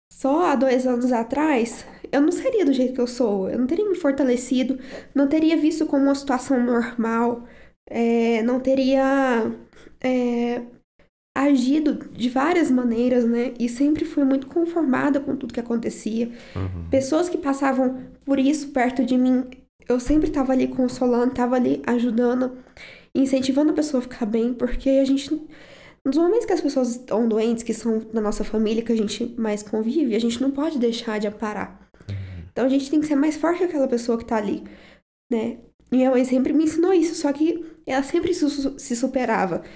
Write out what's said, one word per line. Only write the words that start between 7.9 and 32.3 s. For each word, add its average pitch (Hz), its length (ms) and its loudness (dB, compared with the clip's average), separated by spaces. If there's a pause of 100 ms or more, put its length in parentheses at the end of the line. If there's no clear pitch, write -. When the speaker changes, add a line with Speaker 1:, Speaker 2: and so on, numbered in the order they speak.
Speaker 1:
não 247 160 0
teria, 269 920 2 (500)
é, 240 600 0 (760)
agido 277 580 2 (180)
de 240 160 -2
várias 285 420 2
maneiras, 247 540 2
né? 240 340 0
E 240 80 -2
sempre 294 380 0
fui 294 180 0
muito 269 240 2
conformada 285 720 0
com 269 160 -4
tudo 247 180 -10
que 240 60 -4
acontecia. 233 680 -4 (260)
Speaker 2:
Uhum. 95 340 -6
Speaker 1:
Pessoas 311 380 2
que 339 100 -4
passavam 269 600 0 (260)
por 269 160 0
isso 285 300 0
perto 254 340 0
de 254 140 2
mim, 254 260 2 (440)
eu 247 120 0
sempre 294 320 2
tava 269 220 0
ali 254 140 2
consolando, 254 640 0
tava 247 220 0
ali 254 300 0
ajudando, 247 720 0 (560)
incentivando 269 580 2
a - 40 -4
pessoa 294 240 0
a 247 40 -2
ficar - 220 -6
bem, 226 280 0
porque 247 360 -2
a 269 160 4
gente, 269 240 0 (760)
nos 269 120 0
momentos 370 280 2
que 403 80 0
as 320 80 0
pessoas 262 300 0
estão 233 360 -2
doentes, 226 360 0
que 226 100 -4
são 220 260 -2 (140)
da 226 80 0
nossa 208 220 -2
família, 220 380 0
que 233 120 -4
a 226 40 2
gente 220 400 -4
mais 208 240 -2
convive, 226 540 -2
a 226 40 0
gente 233 220 -2
não 269 100 0
pode 294 280 -2
deixar 226 400 -2
de 208 80 -4
amparar. 208 600 -8 (200)
Speaker 2:
Uhum. 98 60 -8 (360)